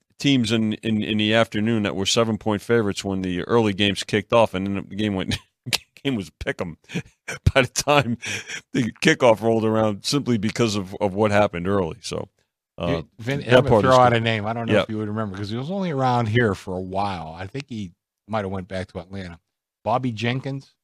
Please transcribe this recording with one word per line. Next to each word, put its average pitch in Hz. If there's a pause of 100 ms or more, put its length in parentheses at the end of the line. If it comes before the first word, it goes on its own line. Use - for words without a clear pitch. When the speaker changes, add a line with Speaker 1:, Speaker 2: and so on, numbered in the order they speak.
(200)
Speaker 1:
teams 127
in, 110
in, 107
in 107
the 107
afternoon 110
that 80
were 95
seven-point 110
favorites 110
when 95
the 90
early 110
games 98
kicked -
off, 117
and 95
then 98
the 95
game 104
went, - (300)
<laughs> -
game 135
was 92 (100)
pick -
'em 85 (360)
<laughs> -
by 135
the 123
time 123 (540)
the 123 (120)
kickoff 127
rolled 113
around, 110
simply 123
because 107
of, 98
of 101
what 107
happened 98
early. 95
So, - (500)
uh, 87
Speaker 2:
You, 82 (100)
Vin, 131
Speaker 1:
that 139
Speaker 2:
I'm 123
gonna 127
Speaker 1:
part 107
is 131
Speaker 2:
throw 127
out 123
Speaker 1:
good. 117
Speaker 2:
a 113
name. 110
I 113
don't 117
know 113
Speaker 1:
Yeah. 101
Speaker 2:
if -
you 107
would 107
remember, 104
'cause 101
he 113
was 135
only 190
around 127
here 110
for 92
a 92
while. 92
I 95
think 135
he 104 (360)
might 107
have 95
went 92
back 92
to 92
Atlanta. 90 (440)
Bobby 123
Jenkins. 131 (100)